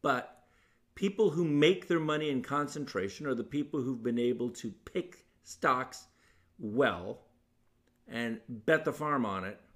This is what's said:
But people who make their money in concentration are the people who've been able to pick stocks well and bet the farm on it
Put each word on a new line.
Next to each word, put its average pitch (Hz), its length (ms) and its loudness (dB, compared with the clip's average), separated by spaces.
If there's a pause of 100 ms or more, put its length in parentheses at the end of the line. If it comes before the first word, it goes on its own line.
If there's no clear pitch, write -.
But 127 420 -2 (520)
people 196 360 2
who 165 140 0
make 156 420 6
their 170 140 2
money 151 300 0
in 131 120 0
concentration 139 840 -4
are 131 80 0
the 117 100 -4
people 147 380 -4
who've 120 200 -4
been 120 160 0
able 120 300 0
to 117 220 -8
pick - 560 -10 (180)
stocks - 640 -2 (520)
well 107 600 0 (880)
and 117 400 -4
bet 156 380 0
the 147 60 0
farm 147 340 0
on 95 180 -4
it 101 160 -10 (160)